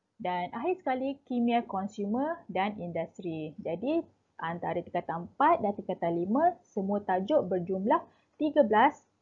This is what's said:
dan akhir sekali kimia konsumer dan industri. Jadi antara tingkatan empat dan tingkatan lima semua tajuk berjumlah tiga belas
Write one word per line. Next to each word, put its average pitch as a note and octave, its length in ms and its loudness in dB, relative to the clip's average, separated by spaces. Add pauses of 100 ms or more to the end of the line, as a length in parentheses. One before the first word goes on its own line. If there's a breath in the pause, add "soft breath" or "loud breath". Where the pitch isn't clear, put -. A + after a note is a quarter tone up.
(180)
dan F3+ 320 -2
akhir E4+ 320 -2
sekali C4+ 480 -2
kimia A#3+ 400 2
konsumer G#3+ 800 -2
dan F#3+ 320 -2
industri. E3 800 -6
Jadi A#3 400 -2 (400)
antara E3+ 400 -4
tingkatan F3 480 -6
empat D#4+ 320 2
dan G#3 160 0
tingkatan F3+ 400 -2
lima C4+ 400 2 (160)
semua G3+ 320 -2
tajuk G3 400 2
berjumlah F#3+ 560 0 (400 loud breath)
tiga D4 240 4
belas A3 320 6 (240)